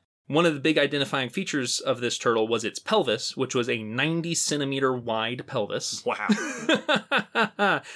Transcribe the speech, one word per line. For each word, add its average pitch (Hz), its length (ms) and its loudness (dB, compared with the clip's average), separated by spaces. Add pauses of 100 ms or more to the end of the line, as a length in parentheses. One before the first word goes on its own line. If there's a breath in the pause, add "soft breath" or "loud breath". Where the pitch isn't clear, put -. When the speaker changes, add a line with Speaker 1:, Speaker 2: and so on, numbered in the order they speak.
(280)
Speaker 1:
One 156 180 4
of 160 100 4
the 135 40 -6
big 151 180 2
identifying 139 520 0
features 143 500 -2
of 120 220 -2
this 120 160 0
turtle 113 300 2
was 113 180 0
its - 140 -6
pelvis, 135 580 0
which 131 180 -2
was 123 140 0
a 117 120 -2
ninety 156 540 -2
centimeter 139 580 2
wide 117 540 -2
pelvis. 107 580 -2
Speaker 2:
Wow. 107 220 -2
Speaker 1:
<laughs> 220 1500 0 (140 loud breath)